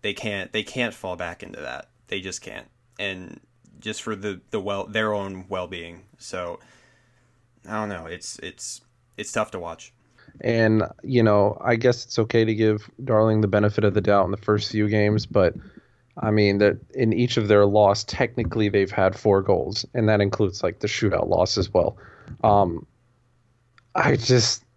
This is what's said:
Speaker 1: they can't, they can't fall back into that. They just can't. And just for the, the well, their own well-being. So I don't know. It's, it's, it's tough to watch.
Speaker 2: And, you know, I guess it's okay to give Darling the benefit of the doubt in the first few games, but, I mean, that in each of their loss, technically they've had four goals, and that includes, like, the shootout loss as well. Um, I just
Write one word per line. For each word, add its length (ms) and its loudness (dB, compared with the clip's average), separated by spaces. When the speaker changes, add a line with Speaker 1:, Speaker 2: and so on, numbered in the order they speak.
Speaker 1:
they 120 -6
can't, 380 -8
they 100 -4
can't 320 -6
fall 220 -10
back 260 -10
into 180 -16
that. 280 -12
They 120 -6
just 220 -12
can't. 260 -16
And 420 -10
just 220 -10
for 120 -6
the, 260 -8
the 100 -4
well, 260 -6
their 280 -2
own 340 -8
well-being. 540 -8
So 420 -10
I 140 -12
don't 80 -6
know. 180 -10
It's, 340 -14
it's, 420 -14
it's 160 -12
tough 200 -2
to 60 -10
watch. 340 -14
Speaker 2:
And, 400 2
you 200 2
know, 420 4
I 120 2
guess 280 2
it's 140 -6
okay 260 2
to 100 0
give 340 0
Darling 360 4
the 80 2
benefit 360 2
of 100 2
the 60 2
doubt 260 4
in 40 -4
the 60 -4
first 340 -2
few 180 0
games, 380 2
but, 280 2
I 120 -2
mean, 280 2
that 200 4
in 180 0
each 240 0
of 120 0
their 180 6
loss, 380 4
technically 640 -2
they've 220 2
had 280 0
four 240 4
goals, 420 -2
and 140 2
that 120 4
includes, 420 0
like, 180 -4
the 60 -4
shootout 420 -2
loss 300 0
as 140 -4
well. 240 0
Um, 420 2
I 220 2
just 480 2